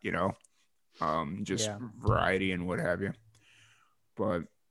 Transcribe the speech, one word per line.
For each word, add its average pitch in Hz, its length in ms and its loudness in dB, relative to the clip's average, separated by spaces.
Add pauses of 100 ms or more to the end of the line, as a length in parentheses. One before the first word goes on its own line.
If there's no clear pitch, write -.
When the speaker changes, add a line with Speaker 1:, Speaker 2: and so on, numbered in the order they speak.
Speaker 1:
you 98 80 -2
know, 90 220 2 (680)
um, 82 440 0
just 95 220 0
Speaker 2:
Yeah. 104 120 -6 (180)
Speaker 1:
variety 95 540 2
and 90 160 -2
what 90 120 0
have 87 220 0
you. 101 120 -2 (1040)
But, 87 260 0 (280)